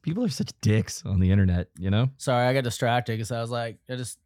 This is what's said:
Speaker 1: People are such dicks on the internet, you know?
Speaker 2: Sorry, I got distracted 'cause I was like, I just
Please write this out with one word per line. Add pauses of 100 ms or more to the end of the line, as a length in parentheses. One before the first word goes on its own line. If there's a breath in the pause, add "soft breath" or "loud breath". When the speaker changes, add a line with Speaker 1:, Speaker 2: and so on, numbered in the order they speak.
Speaker 1:
People
are
such
dicks
on
the
internet, (100)
you
know? (100)
Speaker 2:
Sorry,
I
got
distracted
'cause
I
was
like, (120)
I
just